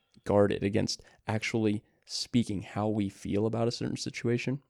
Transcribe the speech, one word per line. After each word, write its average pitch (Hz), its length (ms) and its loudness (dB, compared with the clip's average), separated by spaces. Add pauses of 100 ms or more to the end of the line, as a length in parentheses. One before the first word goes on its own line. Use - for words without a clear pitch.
(240)
guarded 101 400 4
against 101 380 0 (260)
actually 110 540 0 (220)
speaking - 580 -2
how 107 260 -2
we 107 200 0
feel 101 380 -2
about 117 220 0
a 120 40 0
certain 123 240 -4
situation. 123 720 -2